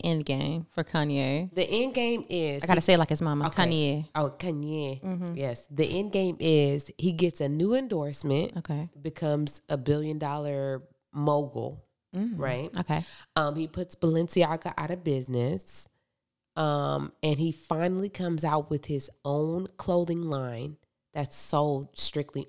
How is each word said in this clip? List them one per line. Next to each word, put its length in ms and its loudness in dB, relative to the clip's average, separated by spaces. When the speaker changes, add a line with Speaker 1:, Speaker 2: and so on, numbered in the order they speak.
Speaker 1:
end 180 0
game 460 -2
for 140 -4
Kanye? 680 0
Speaker 2:
The 120 2
end 280 0
game 360 0
is 340 -2
Speaker 1:
I 60 -2
gotta 100 6
Speaker 2:
he 60 0
Speaker 1:
say 80 8
it 80 10
like 80 4
his 120 0
mama, 280 2
Speaker 2:
Okay. 160 2
Speaker 1:
Kanye. 500 2
Speaker 2:
Oh, 240 0
Kanye. 640 -6
Speaker 1:
Mm-hmm. 340 -6
Speaker 2:
Yes. 320 -4
The 300 0
end 140 -2
game 260 2
is 580 4
he 140 2
gets 300 0
a 80 0
new 260 2
endorsement, 840 0
Speaker 1:
Okay. 300 -4
Speaker 2:
becomes 680 -2
a 80 0
billion 440 0
dollar 640 -4
mogul, 720 0
Speaker 1:
Mm. 240 -2
Speaker 2:
right? 400 -2
Speaker 1:
Okay. 260 0
Speaker 2:
Um, 220 2
he 100 -4
puts 300 -8
Balenciaga 800 2
out 140 -4
of 100 -6
business, 880 -2
um, 560 0
and 160 2
he 100 2
finally 580 -2
comes 360 -2
out 260 0
with 160 -2
his 240 -4
own 420 0
clothing 540 2
line 460 -4
that's 220 -4
sold 520 0
strictly 500 0